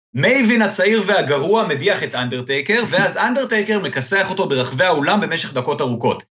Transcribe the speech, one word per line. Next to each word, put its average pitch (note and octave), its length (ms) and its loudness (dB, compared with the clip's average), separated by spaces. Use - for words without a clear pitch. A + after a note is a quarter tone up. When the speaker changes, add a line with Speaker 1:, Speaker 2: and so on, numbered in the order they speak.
Speaker 1:
מייבין A#3 480 4
הצעיר G#3 440 2
והגרוע F3 640 2
מדיח D#3+ 360 -2
את C3+ 120 -6
אנדרטייקר, B2+ 720 -2
Speaker 2:
<laughs> E3 40 -6
Speaker 1:
ואז F#3 280 0
אנדרטייקר A3 600 0
מכסח C#3+ 500 -2
אותו F#3 200 -2
ברחבי C3 340 0
האולם F3 380 2
במשך E3 320 -4
דקות C#3 280 -2
ארוכות. A#2+ 420 -2